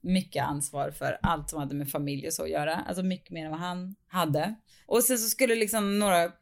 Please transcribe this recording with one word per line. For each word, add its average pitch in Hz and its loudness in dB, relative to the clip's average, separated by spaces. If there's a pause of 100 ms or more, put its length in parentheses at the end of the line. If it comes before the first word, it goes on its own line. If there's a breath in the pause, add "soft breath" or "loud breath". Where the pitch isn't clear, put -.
mycket 180 2
ansvar 147 -4
för 139 -4
allt 160 0
som 160 -6
hade 143 -4
med 143 -4
familj 143 -4
och 160 -4
så 160 -4
att 156 -4
göra. 156 0
Alltså 185 -4
mycket 185 -2
mer 160 -8
än 156 -6
vad 156 -6
han 180 -6 (120)
hade. 170 0 (300 soft breath)
Och 240 4
sen 254 4
så 220 -2
skulle 233 4
liksom 208 2
några 180 4 (100)